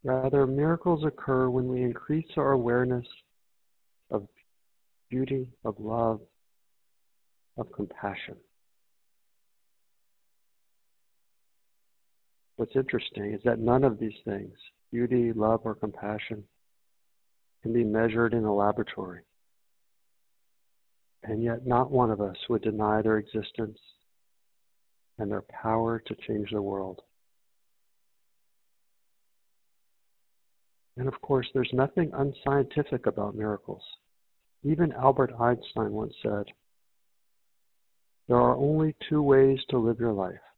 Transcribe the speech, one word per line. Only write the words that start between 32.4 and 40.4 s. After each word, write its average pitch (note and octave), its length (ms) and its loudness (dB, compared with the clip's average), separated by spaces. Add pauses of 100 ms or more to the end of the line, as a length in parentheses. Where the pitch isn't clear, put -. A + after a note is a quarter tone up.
about G#2 280 -2
miracles. G#2+ 480 -6 (800)
Even D#3 300 0
Albert B2+ 460 4
Einstein A#2 540 0
once G#2+ 300 -6
said, G#2 220 -2 (1800)
"There B2 120 6
are B2 140 6
only D3+ 400 2 (140)
two D3+ 120 2
ways C3+ 380 6 (120)
to C3 80 2
live A2+ 200 2
your A#2 140 0
life. F#2+ 280 -4 (180)